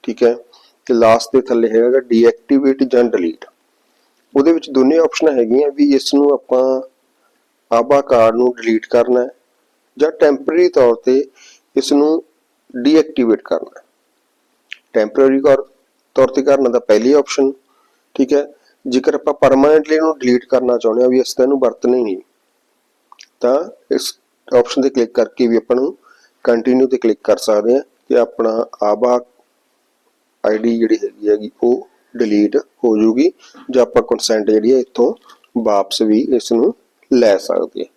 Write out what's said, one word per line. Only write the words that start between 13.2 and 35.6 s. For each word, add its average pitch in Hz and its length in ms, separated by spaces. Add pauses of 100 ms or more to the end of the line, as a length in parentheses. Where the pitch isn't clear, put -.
ਕਰਨਾ - 380
ਹੈ। - 40 (1080)
ਟੈਂਪਰੇਰੀ 135 480
ਤੌਰ, 135 240 (500)
ਤੌਰ 131 180
ਤੇ 139 80
ਕਰਨਾ 139 280
ਤਾਂ 120 120
ਪਹਿਲੀ 110 320
ਆਪਸ਼ਨ, 139 380 (640)
ਠੀਕ 135 180
ਹੈ, 143 120 (420)
ਜੇਕਰ 127 280
ਆਪਾਂ 147 180
ਪਰਮਾਨੈਂਟਲੀ 151 640
ਇਹਨੂੰ 160 240
ਡਿਲੀਟ 123 260
ਕਰਨਾ 123 320
ਚਾਹੁੰਦੇ 113 260
ਹਾਂ 127 60
ਵੀ 127 120
ਅਸੀਂ - 160
ਤਾਂ 127 80
ਇਹਨੂੰ 139 140
ਵਰਤਣਾ 123 380
ਹੀ 123 60
ਨਹੀਂ, 95 140 (1200)
ਤਾਂ 127 180 (360)
ਇਸ - 240 (380)
ਆਪਸ਼ਨ 120 240
ਤੇ 135 80
ਕਲਿੱਕ 120 220
ਕਰਕੇ 120 360
ਵੀ 113 100
ਆਪਾਂ 120 180
ਨੂੰ 131 220 (460)
ਕੰਟੀਨਿਊ 123 440
ਤੇ 127 100
ਕਲਿੱਕ 110 260
ਕਰ 101 140
ਸਕਦੇ 110 380
ਹਾਂ 139 60 (280)
ਤੇ - 60
ਆਪਣਾ 113 500 (180)
ਆਭਾ 120 360 (1300)
ਆਈਡੀ 110 320
ਜਿਹੜੀ 110 260
ਹੈਗੀ, 104 260
ਹੈਗੀ 107 220 (120)
ਉਹ 123 240 (300)
ਡਿਲੀਟ 104 400
ਹੋ 117 400
ਜਾਊਗੀ 120 340 (400)
ਜਾਂ 123 100
ਆਪਾਂ 117 220
ਕੰਸੈਂਟ 110 460
ਜਿਹੜੀ 110 240
ਹੈ 131 60
ਇੱਥੋਂ 120 340 (440)
ਵਾਪਸ 107 440